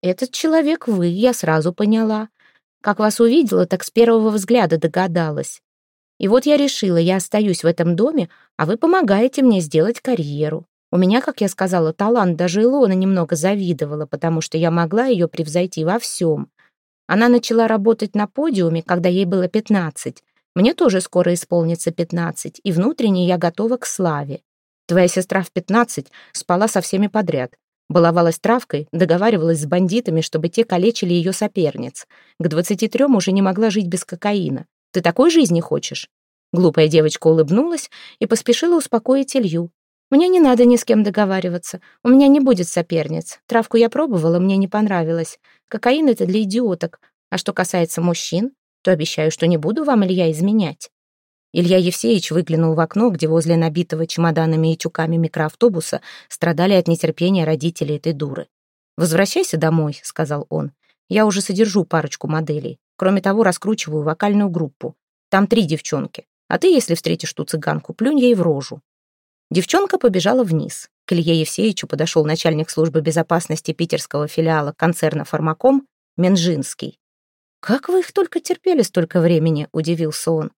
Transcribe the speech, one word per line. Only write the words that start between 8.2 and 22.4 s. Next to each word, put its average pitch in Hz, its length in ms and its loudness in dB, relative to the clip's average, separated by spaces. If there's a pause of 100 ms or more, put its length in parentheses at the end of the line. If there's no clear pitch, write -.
а 147 100 -2
вы 196 100 -2
помогаете 262 680 2
мне 226 180 4
сделать 160 400 0
карьеру. 156 680 -4 (240)
У 175 60 -2
меня, 190 240 4
как - 200 -6
я 202 80 0
сказала, 175 440 -2
талант, 202 440 0
даже 175 260 0
Илона 247 300 4
немного 185 440 0
завидовала, 156 680 -2
потому 165 340 -2
что - 180 -6
я 165 120 0
могла 170 360 0
её 180 220 0
превзойти 165 560 -4
во 190 140 0
всём. 156 520 -2 (560)
Она 214 220 2
начала 233 400 2
работать 220 460 0
на 208 120 0
подиуме, 190 560 -2
когда 175 260 0
ей 185 180 0
было 180 220 -2
пятнадцать. 185 760 -4 (300)
Мне 220 200 2
тоже 208 260 2
скоро 175 340 0
исполнится 170 580 -2
пятнадцать, 170 720 -6